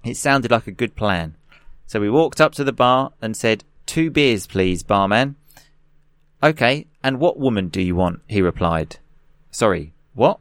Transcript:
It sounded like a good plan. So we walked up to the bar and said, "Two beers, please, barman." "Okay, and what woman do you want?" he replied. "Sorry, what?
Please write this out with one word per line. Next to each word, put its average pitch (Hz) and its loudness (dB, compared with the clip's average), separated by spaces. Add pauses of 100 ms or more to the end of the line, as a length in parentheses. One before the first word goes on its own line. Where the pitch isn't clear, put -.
It 117 -6
sounded 135 0
like 113 2
a 95 -14
good 113 -4
plan. 87 -4 (520)
So 110 -4
we 104 0
walked 151 2
up 156 4
to 147 -6
the 135 -2
bar 131 2 (100)
and 110 -6
said, 113 0 (200)
"Two 165 -2
beers, 131 2
please, 92 -2
barman." 104 0 (1040)
"Okay, 147 2 (180)
and 131 -2
what 170 0
woman 104 0
do 92 -4
you 90 -2
want?" 90 -2
he 101 0
replied. 85 -2 (520)
"Sorry, 85 -2 (220)
what? 139 -2